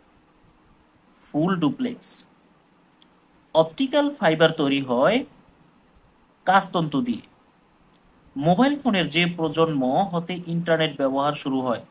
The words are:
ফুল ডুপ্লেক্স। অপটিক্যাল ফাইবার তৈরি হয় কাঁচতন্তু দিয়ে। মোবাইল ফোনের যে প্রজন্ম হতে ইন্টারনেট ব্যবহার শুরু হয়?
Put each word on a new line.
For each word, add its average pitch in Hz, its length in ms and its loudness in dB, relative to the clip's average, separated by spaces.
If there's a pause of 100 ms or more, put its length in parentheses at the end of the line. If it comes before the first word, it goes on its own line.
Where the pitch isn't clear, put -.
(1200)
ফুল 170 360 0
ডুপ্লেক্স। - 680 -4 (1300)
অপটিক্যাল 269 560 2
ফাইবার 160 400 2
তৈরি 139 300 0
হয় 139 440 2 (1200)
কাঁচতন্তু 170 580 2
দিয়ে। 120 200 -4 (1120)
মোবাইল 185 420 2
ফোনের 190 300 0
যে 165 180 2
প্রজন্ম 160 880 0
হতে 175 340 -6
ইন্টারনেট 165 500 0
ব্যবহার 139 380 0
শুরু 131 260 -4
হয়? 123 300 -4